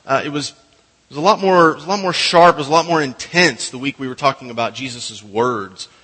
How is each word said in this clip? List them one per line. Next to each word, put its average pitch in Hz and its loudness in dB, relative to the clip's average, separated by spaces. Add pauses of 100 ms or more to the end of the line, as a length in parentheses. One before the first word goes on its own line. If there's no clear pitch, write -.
uh, - -2
it 151 -8
was, 143 -6 (580)
it - -20
was 135 -14
a - -6
lot 190 2
more, 180 4
it 147 -2
was 147 -18
a 170 -10
lot 202 -2
more 180 -2
sharp, 175 6
it - -14
was 143 -6
a 143 -4
lot 165 2
more 165 2
intense 165 -2
the 131 -14
week 135 -8
we 131 -8
were 127 -10
talking 135 -2
about 113 -4
Jesus' 113 -12
words 104 -4 (160)